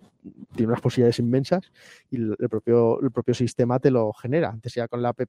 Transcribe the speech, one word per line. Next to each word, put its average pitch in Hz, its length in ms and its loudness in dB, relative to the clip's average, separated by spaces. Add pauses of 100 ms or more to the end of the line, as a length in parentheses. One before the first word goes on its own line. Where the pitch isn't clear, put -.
(540)
tiene 110 140 0
unas 120 120 -2
posibilidades 120 380 2
inmensas 131 540 0 (380)
y 135 60 -8
el, 110 220 -4
el 123 100 -2
propio, 117 520 2
el 135 100 0
propio 120 240 -2
sistema 123 440 0
te 139 120 4
lo 113 220 0
genera. 131 380 -2
Antes 113 260 -12
era 117 100 -4
con 120 160 -6
la 120 60 0
app 123 200 -4